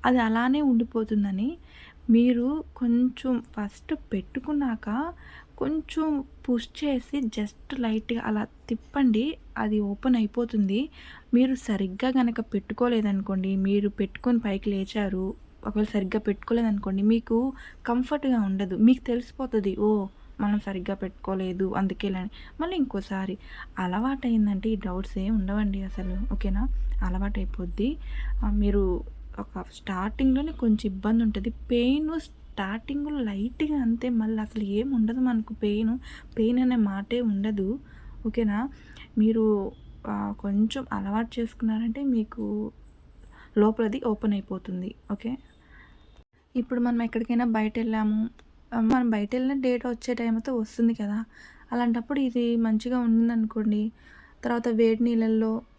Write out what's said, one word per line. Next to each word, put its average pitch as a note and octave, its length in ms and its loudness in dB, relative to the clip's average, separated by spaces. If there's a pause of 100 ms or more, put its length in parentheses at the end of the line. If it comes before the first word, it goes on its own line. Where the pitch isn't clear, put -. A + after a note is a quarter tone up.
అది B3+ 140 6
అలానే A#3 420 2
ఉండిపోతుందని A3 880 2 (600)
మీరు A#3+ 360 6 (300)
కొంచెం B3 720 0
ఫస్ట్ - 420 -8 (140)
పెట్టుకున్నాక B3+ 800 -4 (720)
కొంచెం D#4 500 -2 (320)
పుష్ A#3+ 360 -2
చేసి C#4 420 -2 (120)
just - 500 -6
లైట్‌గా A3+ 460 -2
అలా G#3+ 220 -2 (200)
తిప్పండి, A#3+ 580 2 (320)
అది G#3+ 240 0
ఓపెన్ G#3 360 0
అయిపోతుంది." G#3+ 640 0 (540)
మీరు B3+ 200 6
సరిగ్గా G3 600 -2
గనక A#3 240 2
పెట్టుకోలేదనుకోండి, G3 1160 0
మీరు G3 320 2
పెట్టుకొని A3+ 500 0
పైకి G#3 320 -2
లేచారు, F#3+ 560 -2 (380)
ఒకవేళ G#3+ 280 0
సరిగ్గా G3+ 280 0
పెట్టుకోలేదనుకోండి, G#3 840 0
మీకు A3+ 360 4 (480)
కంఫర్ట్‌గా B3+ 560 2
ఉండదు, F#3+ 340 0
మీకు B3 280 6
తెలిసిపోతది, A#3 720 -2
"ఓ, G#3 140 2 (500)
మనం G#3 200 2
సరిగ్గా F#3+ 340 -6
పెట్టుకోలేదు F#3+ 800 -4
అందుకే F#3+ 340 0
ఇలా F#3 120 -2
అని." F#3 100 -6 (260)
మళ్ళీ F4 200 -2
ఇంకోసారి G3 580 -2 (440)
అలవాటయిందంటే G#3+ 920 0
ఈ A3 60 0
డౌట్స్ F#3+ 420 -4
ఏం G3 160 0
ఉండవండి G3 480 0
అసలు. F#3 340 -4 (160)
ఓకేనా? G3 320 0 (380)
అలవాటైపోద్ది. F#3+ 880 -2 (520)
ఆ, G#3 80 0
మీరు G3+ 340 2 (540)
ఒక G3 340 -10
స్టార్టింగ్‌లోనే C4 800 0
కొంచెం A3+ 320 2
ఇబ్బంది G#3 380 0
ఉంటది, G#3+ 280 0 (180)
పెయిన్ B3+ 400 2 (120)
స్టార్టింగ్‌లో C#4 1000 -6
లైట్‌గా B3 640 -2
అంతే, A#3 260 0
మళ్ళీ A3 340 0
అసలు G#3+ 220 -4
ఏం G#3+ 280 0
ఉండదు A#3 280 2
మనకు A3+ 340 0
పెయిన్, G#3+ 380 0 (380)
పెయిన్ A#3 280 2
అనే B3+ 180 4
మాటే G3+ 440 0
ఉండదు. G3+ 480 0 (580)
ఓకేనా? G#3+ 320 0 (600)
మీరు, A3 260 4 (600)
ఆ, G#3 320 -4
కొంచెం G#3+ 540 0
అలవాటు G3+ 400 -2
చేసుకున్నారంటే A3+ 720 -2
మీకు A3+ 400 0 (1120)
లోపలది A3 480 4
ఓపెన్ G#3+ 260 0
అయిపోతుంది. F#3 600 -6 (180)
ఓకే, A3+ 180 -6 (1200)
ఇప్పుడు B3 260 -2
మనం A#3+ 220 2
ఎక్కడికైనా A#3 420 0
బయట A3 340 0
వెళ్ళాము, A3 400 0 (540)
ఆ, A#3 80 0
మనం A#3 300 4
బయట G#3 240 0
వెళ్ళిన C4 260 0
డేట్ B3 260 0
వచ్చే A#3+ 280 -4
టైం A#3 200 -2
అయితే A3+ 160 -4
వస్తుంది A#3 440 0
కదా, G#3 240 -4 (540)
అలాంటప్పుడు A#3+ 480 0
ఇది A#3+ 360 2
మంచిగా A3+ 420 2
ఉండిందనుకోండి, A3+ 840 2 (600)
తర్వాత A#3+ 260 0
వేడి A3+ 360 4
నీళ్ళల్లో A3 480 2 (260)